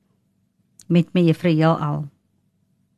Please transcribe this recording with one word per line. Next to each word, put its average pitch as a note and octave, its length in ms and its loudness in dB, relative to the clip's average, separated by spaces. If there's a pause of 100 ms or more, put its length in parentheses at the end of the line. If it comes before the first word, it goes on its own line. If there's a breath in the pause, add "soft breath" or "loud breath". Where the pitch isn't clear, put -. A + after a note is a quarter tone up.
(880)
met E3+ 260 0
my F3+ 80 0
juffrou E3 320 0
Heelal D#3 520 -2 (920)